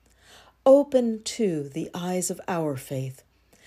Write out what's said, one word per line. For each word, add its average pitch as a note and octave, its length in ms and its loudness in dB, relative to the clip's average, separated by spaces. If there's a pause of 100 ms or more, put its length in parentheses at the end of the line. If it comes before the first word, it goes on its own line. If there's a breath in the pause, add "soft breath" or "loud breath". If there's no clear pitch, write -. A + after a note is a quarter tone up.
(640 soft breath)
open, C4 600 4
too, D#3+ 440 -4
the C#3 240 -8
eyes F3+ 380 -4
of F3 160 -8
our D#3+ 300 -4
faith, C3 480 -10 (420 loud breath)